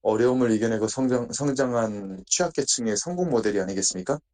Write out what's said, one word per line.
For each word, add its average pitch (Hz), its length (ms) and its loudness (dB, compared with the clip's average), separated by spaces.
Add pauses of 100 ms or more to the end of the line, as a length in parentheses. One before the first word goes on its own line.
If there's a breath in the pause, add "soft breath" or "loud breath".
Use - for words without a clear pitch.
어려움을 120 500 4
이겨내고 110 380 2
성장, 123 420 0
성장한 113 960 -2
취약계층의 135 720 0
성공 180 320 -2
모델이 107 320 2
아니겠습니까? 98 580 -2 (140)